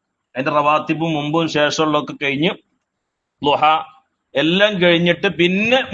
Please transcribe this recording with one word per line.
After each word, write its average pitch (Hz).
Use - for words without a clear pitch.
അതിന്റെ 135
റവാത്തിബും 151
മുമ്പും 151
ശേഷമുള്ളതൊക്കെ 147
കഴിഞ്ഞ് 143
ളുഹ 143
എല്ലാം 180
കഴിഞ്ഞിട്ട് 175
പിന്നെ 196